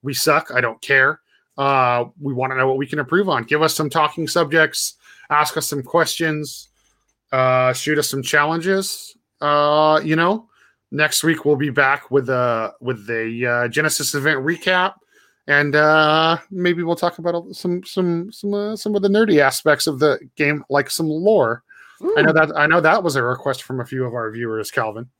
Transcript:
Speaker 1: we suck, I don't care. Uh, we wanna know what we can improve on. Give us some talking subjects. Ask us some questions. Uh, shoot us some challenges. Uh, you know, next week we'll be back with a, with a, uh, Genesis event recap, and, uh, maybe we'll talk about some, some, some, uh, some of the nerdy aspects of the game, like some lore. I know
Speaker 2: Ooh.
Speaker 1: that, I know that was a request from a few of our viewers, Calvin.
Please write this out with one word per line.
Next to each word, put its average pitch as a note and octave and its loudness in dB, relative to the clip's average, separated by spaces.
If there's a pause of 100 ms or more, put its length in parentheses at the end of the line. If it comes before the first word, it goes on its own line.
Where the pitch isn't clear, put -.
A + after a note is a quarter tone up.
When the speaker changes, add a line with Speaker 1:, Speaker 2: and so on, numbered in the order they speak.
Speaker 1:
we C3+ -8
suck, D3+ 0
I B2 2
don't A#2 -2
care. C#3 2 (380)
Uh, C3 2 (160)
we C#3 -6
wanna C3 -4
know C3 2
what C3 2
we C#3 -4
can D3+ -6
improve F3+ 0
on. C3 0
Give D3+ 0
us D#3 2
some D3+ -2
talking D#3 0
subjects. D#3 0 (360)
Ask D3 0
us D3+ -4
some C#3 -6
questions. D3+ -2 (640)
Uh, B2+ 2
shoot D3 -2
us C#3+ -2
some C#3 -6
challenges. E3 -2 (240)
Uh, D3+ 4
you D#3 0
know, F3+ 0 (440)
next D3 0
week D#3+ 0
we'll D3 4
be C#3+ -2
back C#3 0
with C3 2
a, A#2+ -2
with A#2 -8
a, A2+ -4
uh, A#2+ 0
Genesis D3+ -2
event C#3+ 0
recap, F3+ -2 (540)
and, C#3+ 2
uh, D#3 4 (140)
maybe F3 -2
we'll E3+ -2
talk F3 -4
about E3+ -6
some, F3+ -4
some, F3 -4
some, G3+ -6
uh, G#3 -6
some G#3 -4
of G3+ 0
the G3+ 2
nerdy G3+ 4
aspects C#3+ 2
of C#3 -4
the C#3+ 2 (160)
game, D3 0
like C#3+ 0
some E3 -4
lore. D#3 2 (520)
I D3 4
know D#3 4
Speaker 2:
Ooh. D#3 2
Speaker 1:
that, D#3 2
I D3 2
know E3 4
that E3 4
was D#3 -2
a B2+ 0
request B2+ -4
from C3 -8
a A#2+ -6
few C3 -6
of A#2+ -8
our A2+ -6
viewers, A2 -6
Calvin. A2+ -4 (120)